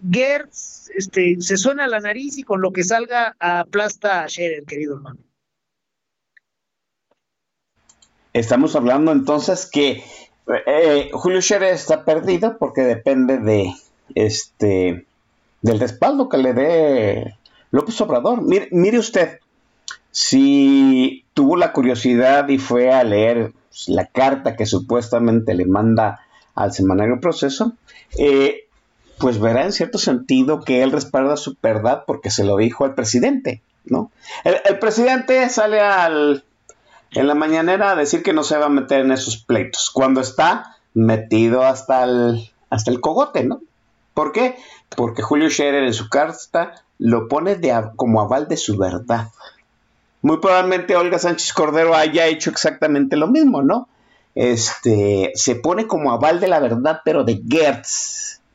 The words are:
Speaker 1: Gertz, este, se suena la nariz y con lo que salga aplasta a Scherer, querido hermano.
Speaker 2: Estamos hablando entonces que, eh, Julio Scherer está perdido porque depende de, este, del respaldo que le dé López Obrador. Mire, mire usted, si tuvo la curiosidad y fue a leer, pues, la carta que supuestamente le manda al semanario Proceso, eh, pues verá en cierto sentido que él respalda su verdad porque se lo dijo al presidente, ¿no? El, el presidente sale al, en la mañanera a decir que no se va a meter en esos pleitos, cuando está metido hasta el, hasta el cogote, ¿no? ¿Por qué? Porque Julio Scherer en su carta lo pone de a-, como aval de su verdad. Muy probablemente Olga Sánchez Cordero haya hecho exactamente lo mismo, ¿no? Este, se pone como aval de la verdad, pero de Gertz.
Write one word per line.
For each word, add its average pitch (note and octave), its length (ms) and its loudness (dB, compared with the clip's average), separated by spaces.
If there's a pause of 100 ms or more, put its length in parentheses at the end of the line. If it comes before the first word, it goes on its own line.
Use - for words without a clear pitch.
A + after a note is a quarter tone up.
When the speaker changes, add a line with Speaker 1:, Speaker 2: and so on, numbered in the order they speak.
Speaker 1:
Gertz, C#4 880 -4
este, F#3 440 -2
se F#3+ 160 -2
suena C#4 320 -2
la A3 120 -2
nariz C4 380 -10
y C4+ 40 -14
con F#3+ 180 -4
lo F#3 120 -2
que F3+ 120 -4
salga A3+ 540 -4
aplasta F3 840 -4
a D#3 60 -10
Scherer, D#3+ 360 -8
querido D3 320 -10
hermano. C3+ 220 -18 (3250)
Speaker 2:
Estamos B2 440 0
hablando C#3 360 2
entonces D3 580 0
que, C#3 340 -2 (600)
eh, D3 460 2
Julio F3+ 280 -2
Scherer F#3+ 340 2
está D#3 300 -2
perdido F3+ 540 0
porque C3+ 240 -2
depende B2+ 560 0
de, G#2+ 340 0 (420)
este, F#2+ 920 -2 (560)
del A2 180 0
respaldo A#3+ 480 0
que C#3 100 0
le C3 140 2
dé B2 840 0 (340)
López - 300 -2
Obrador. C#3 420 0
Mire, F#3+ 280 0
mire F#3+ 280 2
usted, - 420 -2 (720)
si C3+ 1120 4 (100)
tuvo C#3+ 220 4
la E3+ 160 0
curiosidad B2+ 760 2
y C3+ 100 2
fue B2 340 2
a C3 100 4
leer, A2 500 2 (160)
pues, - 200 -16
la F#2 180 0
carta C3+ 480 0
que A2 120 -4
supuestamente A2+ 880 0
le F2+ 100 0
manda G#2+ 560 2 (340)
al G2 180 -2
semanario G#2 480 0
Proceso, E3 520 -2 (460)
eh, C#3 440 2 (560)
pues B2 220 0
verá A2+ 240 2
en G3 80 -4
cierto F#3 240 -4
sentido C3 680 0
que B2+ 200 0
él C3 100 2
respalda C#3 460 -2
su C#3 240 -10
verdad A2+ 440 -2
porque - 240 -6
se G#2 140 -2
lo G2 140 0
dijo A#2 260 0
al C3+ 100 -2
presidente, C3 680 -2 (240)
¿no? - 240 -4 (340)
El, F3 120 2 (100)
el G3 120 2
presidente B3 720 0
sale G#3+ 320 0
al, D#3+ 640 2 (680)
en C3+ 140 0
la D3 80 2
mañanera E3 580 0
a F3+ 40 0
decir D#3 260 -2
que F3+ 120 0
no D#3 80 0
se D3+ 160 -2
va D3+ 80 2
a D3 40 0
meter C#3 300 0
en C3 120 2
esos A#2 260 -4
pleitos, - 520 -4
cuando C3 300 2
está E3+ 560 -2 (160)
metido A2+ 720 2
hasta C3 420 2
el, A#2+ 460 0 (180)
hasta A#2+ 220 -4
el B2 100 -2
cogote, D#3+ 440 -2
¿no? C#3+ 180 -4 (500)
¿Por D3 200 -2
qué? B3+ 240 -2 (380)
Porque A2+ 280 -4
Julio D3 260 2
Scherer C#3+ 360 0
en A#2 100 0
su A2 160 -8
carta D#3+ 760 -4 (140)
lo A2+ 300 0
pone E3+ 280 -2
de D3+ 160 -2
a-, A2 240 -2
como A2+ 240 2
aval B2 280 -2
de - 100 -4
su G#2 180 -4
verdad. A2 520 -4 (920)
Muy D#3 200 0
probablemente F#3 540 2
Olga F3 240 2
Sánchez E3+ 360 -4
Cordero D#3+ 400 2
haya D#3+ 320 2
hecho D#3+ 240 -2
exactamente D3 640 0
lo D3+ 120 0
mismo, B3+ 340 4
¿no? G#3+ 260 0 (460)
Este, G#2 1000 0
se B2 200 -2
pone G#3+ 320 -2
como D#3 260 -2
aval D3+ 280 2
de F#3+ 80 0
la E3 120 2
verdad, C3 420 -2
pero C#3+ 220 0
de A2 240 -2
Gertz. - 920 -2 (140)